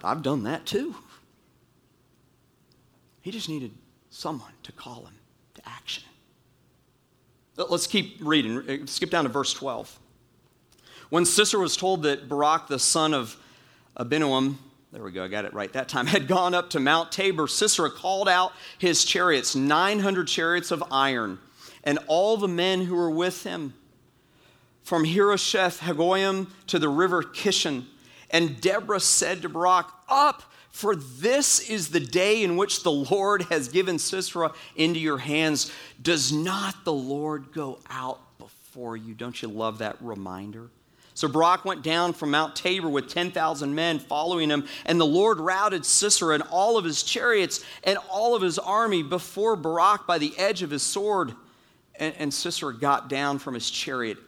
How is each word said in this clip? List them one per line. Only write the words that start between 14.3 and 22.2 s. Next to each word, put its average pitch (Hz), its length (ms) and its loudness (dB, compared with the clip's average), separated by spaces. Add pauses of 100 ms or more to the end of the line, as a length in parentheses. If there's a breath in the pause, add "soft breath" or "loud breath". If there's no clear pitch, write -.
there 113 100 -14
we 98 100 -10
go, 92 120 -6
I 92 40 -8
got 101 160 -4
it - 80 -8
right 101 220 -6
that 127 160 -6
time, 135 160 -2
<laughs> - 20 -2
had 147 180 2
gone 180 280 2
up 175 160 -2
to 151 100 0
Mount 160 320 2
Tabor, 190 340 0
Sisera 185 440 0
called 190 400 0
out 180 220 4 (260 loud breath)
his 175 260 2
chariots, 170 500 2
nine 156 440 2
hundred 190 280 0
chariots 170 440 0
of 165 200 -2
iron, 127 480 0 (460 loud breath)
and 147 220 0
all 196 320 4